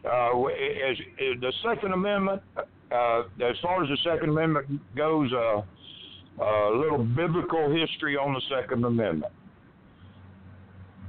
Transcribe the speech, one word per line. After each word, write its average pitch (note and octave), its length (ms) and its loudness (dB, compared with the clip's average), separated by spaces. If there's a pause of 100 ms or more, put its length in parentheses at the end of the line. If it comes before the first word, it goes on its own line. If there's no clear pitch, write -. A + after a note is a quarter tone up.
Uh, A#2+ 240 2
w-, B2 260 2
as, C3+ 460 -2
as B2 400 -4
the B2+ 120 -2 (120)
Second G#3 280 -2
Amendment, G3 480 0 (160)
uh, A#2+ 640 0 (220)
as A#2 160 0
far F3+ 220 0
as D3 60 0
the C#3 160 0
Second D#3+ 260 0
Amendment D3+ 500 0 (160)
goes, D3+ 360 2
uh, A2+ 280 2 (800)
a G#2+ 360 4
little D3+ 220 2
biblical D#3 720 2
history D3+ 480 0
on C#3 160 2
the B2+ 160 -2
Second B2+ 360 0
Amendment. G#2+ 480 0 (1800)